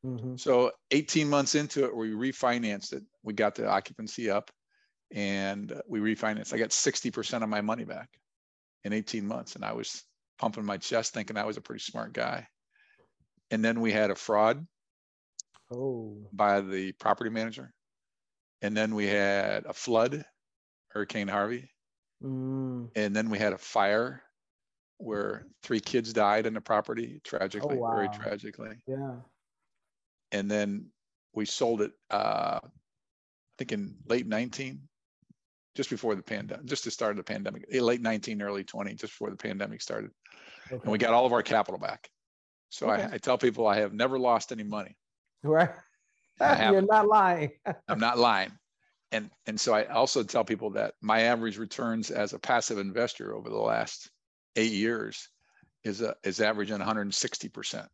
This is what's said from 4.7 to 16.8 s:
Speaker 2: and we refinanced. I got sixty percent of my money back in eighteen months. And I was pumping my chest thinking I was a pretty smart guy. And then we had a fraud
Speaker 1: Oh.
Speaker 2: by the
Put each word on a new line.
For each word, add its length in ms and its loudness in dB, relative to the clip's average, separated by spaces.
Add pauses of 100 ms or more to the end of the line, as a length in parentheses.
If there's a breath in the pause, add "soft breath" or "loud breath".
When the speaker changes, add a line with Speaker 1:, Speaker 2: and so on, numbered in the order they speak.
Speaker 2:
and 640 -2 (140)
we 120 -4
refinanced. 540 -2
I 60 -2
got 120 0
sixty 380 0
percent 340 -4
of 60 -2
my 120 0
money 240 -2
back 220 -10 (760)
in 100 -4
eighteen 340 -4
months. 280 -8
And 100 -8
I 80 -4
was 300 -8 (340)
pumping 260 -2
my 140 -2
chest 360 -2
thinking 240 -6
I 80 0
was 120 -4
a 40 -10
pretty 200 -12
smart 320 -8
guy. 340 -4 (1000)
And 160 0
then 160 2
we 100 4
had 200 4
a 40 0
fraud 500 2 (1040)
Speaker 1:
Oh. 600 -6
Speaker 2:
by 280 4
the 320 -4